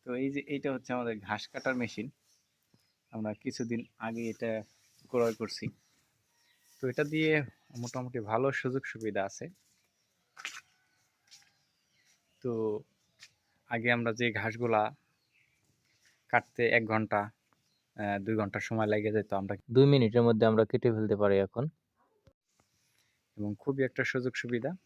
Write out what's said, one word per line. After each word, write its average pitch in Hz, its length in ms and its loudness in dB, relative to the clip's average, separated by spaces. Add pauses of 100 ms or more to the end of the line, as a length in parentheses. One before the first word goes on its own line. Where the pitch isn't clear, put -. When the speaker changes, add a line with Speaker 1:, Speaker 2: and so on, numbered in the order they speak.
Speaker 1:
তো 123 100 -6
এই 135 160 -2
যে 143 100 -6
এইটা 139 340 -4
হচ্ছে 127 180 -8
আমাদের 117 280 -4
ঘাস 104 280 -4
কাটার 131 260 -4
মেশিন, 120 360 -4 (1000)
আমরা 110 220 -6
কিছুদিন 117 500 -6 (140)
আগে 113 320 -6
এটা 110 320 -4 (460)
ক্রয় 117 260 2
করছি। - 320 -8 (1120)
তো 131 80 -2
এটা 151 160 0
দিয়ে 156 380 2 (360)
মোটামুটি 123 420 -6
ভালো 113 320 2
সুযোগ 131 320 -2
সুবিধা 104 400 -4
আছে। 127 240 -10 (3000)
তো 110 380 -2 (880)
আগে 120 240 0
আমরা 117 200 0
যে 120 200 0
ঘাসগুলা 110 640 0 (1300)
কাটতে 120 400 0
এক 117 180 4
ঘন্টা, 110 340 2 (760)
আহ, 101 220 -2
দুই 107 180 -2
ঘন্টা 101 240 -2
সময় 110 260 -2
লেগে 107 260 0
যেত, 104 200 0
আমরা 98 240 -4 (140)
Speaker 2:
দুই 131 160 8
মিনিটের 120 360 6
মধ্যে 117 240 6
আমরা 110 180 6
কেটে 123 280 2
ফেলতে 110 240 0
পারি 101 220 4
এখন। 117 300 0 (1700)
Speaker 1:
এবং 104 220 -6
খুবই 135 260 -2
একটা 127 200 -2
সুযোগ 127 320 -2
সুবিধা। 123 360 -4 (140)